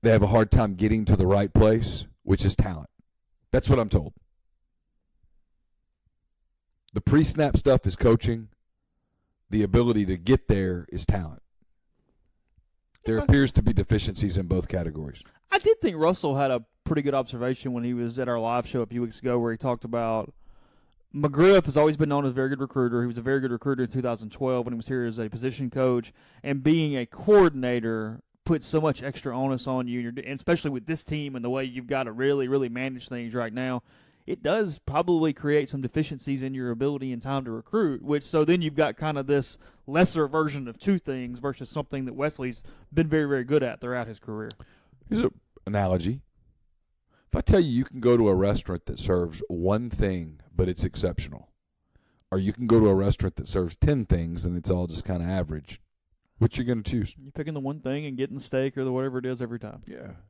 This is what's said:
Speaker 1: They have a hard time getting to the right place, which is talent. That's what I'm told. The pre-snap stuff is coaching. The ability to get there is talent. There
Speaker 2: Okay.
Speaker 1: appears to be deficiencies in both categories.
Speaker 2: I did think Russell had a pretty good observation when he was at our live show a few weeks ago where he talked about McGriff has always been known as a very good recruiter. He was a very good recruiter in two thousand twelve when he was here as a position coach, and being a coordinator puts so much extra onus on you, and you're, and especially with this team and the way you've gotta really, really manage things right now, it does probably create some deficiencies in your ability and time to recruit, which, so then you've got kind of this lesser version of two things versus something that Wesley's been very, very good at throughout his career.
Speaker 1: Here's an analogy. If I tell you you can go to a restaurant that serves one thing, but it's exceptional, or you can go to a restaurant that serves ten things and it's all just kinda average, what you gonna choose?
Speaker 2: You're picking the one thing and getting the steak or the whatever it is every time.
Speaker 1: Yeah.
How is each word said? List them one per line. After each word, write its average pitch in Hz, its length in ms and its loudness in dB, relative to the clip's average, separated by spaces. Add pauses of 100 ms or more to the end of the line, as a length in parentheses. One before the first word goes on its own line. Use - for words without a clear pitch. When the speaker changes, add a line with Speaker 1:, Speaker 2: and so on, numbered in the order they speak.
Speaker 1:
They 113 80 6
have 107 100 8
a 101 60 4
hard 110 240 4
time 104 240 4
getting 107 300 2
to 101 100 6
the 92 100 2
right 101 260 2
place, 110 540 4 (160)
which - 240 0
is 98 100 2
talent. 82 360 -2 (600)
That's 127 160 2
what 127 120 6
I'm 110 100 0
told. 78 240 0 (2750)
The 101 80 -4
pre-snap 147 560 2
stuff 131 280 2
is 95 100 -2
coaching. 113 540 2 (1000)
The 107 140 2
ability 107 420 4
to 92 120 -2
get 113 300 2
there 92 420 0
is - 160 -6
talent. 85 360 -2 (1600)
There 113 120 0
Speaker 2:
Okay. - 80 -2
Speaker 1:
appears 139 280 6
to - 80 4
be 110 120 2
deficiencies 98 640 0
in 90 100 -2
both 90 200 0
categories. 78 540 -6 (300)
Speaker 2:
I 392 80 2
did 440 220 4
think 190 160 0
Russell 160 400 2
had 139 140 2
a 120 140 -2 (180)
pretty 147 180 -2
good 139 120 0
observation 127 600 -4
when 120 100 -4
he 120 100 -2
was 120 240 -4
at 127 120 -2
our 117 100 0
live 117 280 -2
show 127 140 -2
a 113 40 0
few 117 160 -6
weeks 113 180 -6
ago 123 200 0
where 117 120 0
he 113 60 -6
talked 123 280 -4
about 113 480 -4 (800)
McGriff 151 520 6
has 139 120 0
always 156 180 6
been 151 140 2
known 143 160 0
as 131 60 0
a - 20 -6
very 131 160 0
good 135 100 -4
recruiter. 123 420 0
He 123 60 0
was 120 100 -6
a 120 40 -8
very 135 180 0
good 131 120 -2
recruiter 127 320 -2
in 117 60 -4
two 131 120 -4
thousand 110 300 -6
twelve 127 340 -2
when 123 80 -8
he 117 40 -6
was 113 100 -10
here 127 180 -4
as 113 120 -6
a 110 120 -6
position 123 400 -6
coach, 127 420 0 (320)
and 139 180 -4
being 151 360 2
a 120 80 -4
coordinator 123 1120 2 (240)
puts 160 220 0
so 156 160 0
much 151 200 0
extra 131 360 -8
onus 131 280 -2
on 127 220 -4
you, 120 120 -4
and 120 180 -8
you're, - 80 -12
and 139 100 -10
especially 165 360 0
with 123 160 -8
this 160 180 -6
team 147 320 -6
and 120 80 -8
the 120 40 -2
way 135 140 -2
you've 127 240 -10
gotta 131 240 -2
really, 131 380 0
really 135 180 2
manage 127 400 -8
things 120 260 -10
right 117 200 -4
now, 127 280 -4 (460)
it - 160 -8
does 180 340 0
probably 160 540 0
create 147 380 0
some 139 120 -8
deficiencies 139 600 -4
in 131 100 -6
your 127 180 -6
ability 131 420 -4
and 117 100 -10
time 135 220 -4
to 117 60 -8
recruit, 143 520 -2
which, 147 200 -2
so 156 200 2
then 175 180 4
you've 156 140 -4
got 147 220 0
kind 151 200 -4
of 135 80 -6
this 139 320 0 (300)
lesser 160 400 2
version 143 400 -2
of 113 100 -14
two 196 220 0
things 123 400 -8
versus 135 300 -8
something 139 360 -8
that 120 80 -10
Wesley's 131 480 -6 (320)
been 160 140 2
very, 151 220 2
very 131 160 0
good 139 180 2
at 120 160 -6
throughout 123 280 -6
his 107 120 -16
career. 110 300 -10 (580)
Speaker 1:
Here's 220 140 -2
an - 120 0 (320)
analogy. 95 560 0 (1120)
If - 60 0
I - 40 -2
tell 214 180 6
you 165 120 4
you 123 140 2
can 139 140 -14
go 120 180 6
to 110 120 6
a 95 60 4
restaurant 92 500 0
that - 140 -10
serves 87 480 -2
one 98 420 0
thing, 90 500 -4 (160)
but 90 140 2
it's 90 160 -2
exceptional, - 640 -6 (840)
or 95 60 -2
you 95 160 0
can 120 140 -6
go 113 120 8
to 110 80 8
a 98 80 6
restaurant 98 420 0
that - 120 -10
serves 87 260 -2
ten 143 300 2
things 85 400 -2
and 90 100 -2
it's 85 140 -6
all 90 180 0
just 82 180 -8
kinda 87 200 -4
average, 82 560 -6 (560)
what - 200 0
you 131 60 -4
gonna 117 180 -2
choose? 110 400 -4
Speaker 2:
You're 135 120 -20
picking 156 200 -8
the 151 60 -6
one 139 220 -6
thing 143 240 -6
and 135 100 -10
getting 135 220 -6
the 131 40 -10
steak 135 360 -2
or 131 80 -4
the 131 80 -2
whatever 131 240 -4
it 127 80 -8
is 127 160 -6
every 117 180 -8
time. 110 260 -14
Speaker 1:
Yeah. - 260 -16 (180)